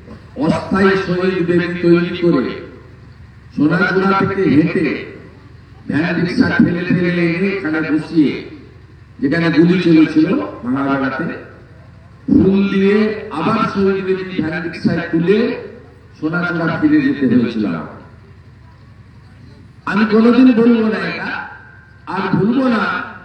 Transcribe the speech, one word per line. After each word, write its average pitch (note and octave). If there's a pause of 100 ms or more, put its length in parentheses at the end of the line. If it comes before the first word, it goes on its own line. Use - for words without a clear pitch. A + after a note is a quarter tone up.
(360)
অস্থায়ী F#3+ (100)
শহীদ F3+
বেদি E3+
তৈরি F3
করে C3+ (840)
সোনাচূড়া F#3+
থেকে G3
হেঁটে D3+ (720)
ভ্যান E3+
রিক্সা -
ঠেলে F3
ঠেলে F3
এনে F#3+
এখানে D#3+
বসিয়ে, D3+ (680)
যেখানে E3
গুলি F3
চলেছিল D#3+
ভাঙাভাঙাতে, C3+ (1040)
ফুল G3
দিয়ে G3+
আবার G#3
শহীদ F#3+
বেদি F#3
ভ্যান D#3+
রিক্সায় E3+
তুলে F#3+ (500)
সোনাচূড়া E3+
ফিরে D3+
যেতে C#3
হয়েছিল। A2 (2250)
আমি G3+
কোনোদিন A#3+
বলবো A3+
না G3
এটা, F3 (600)
আর F3+
ভুলবো A3
না। G3+ (220)